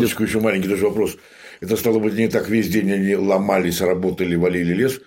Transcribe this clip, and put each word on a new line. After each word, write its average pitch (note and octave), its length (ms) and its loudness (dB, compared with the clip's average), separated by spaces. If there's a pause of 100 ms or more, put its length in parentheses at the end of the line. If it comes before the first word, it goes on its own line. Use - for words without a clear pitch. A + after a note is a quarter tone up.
минуточку, A2 220 0
ещё G#2+ 180 -2
маленький G2 260 0
даже G2 180 0
вопрос. G2+ 320 0 (420)
Это, F#2 160 -2
стало A2+ 220 0
быть, G#2+ 160 0
не A2 140 0
так G2 220 -2
весь G#2+ 200 0
день G2 220 0
они G2 240 2
ломались, F#2+ 640 0
работали, F2+ 540 0
валили F2+ 400 0
лес, C3 320 -2